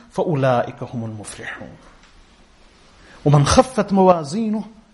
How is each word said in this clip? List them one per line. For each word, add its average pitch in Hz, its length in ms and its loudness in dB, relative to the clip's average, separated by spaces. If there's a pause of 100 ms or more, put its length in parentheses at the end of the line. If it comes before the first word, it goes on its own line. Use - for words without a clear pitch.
(120)
فَأُولَئِكَ 131 720 -2
هُمُ 117 220 -10
الْمُفْلِحُونَ." - 720 -14 (1500)
وَمَنْ 143 200 4
خَفَّتْ 202 480 0
مَوَازِينُهُ 190 720 2 (300)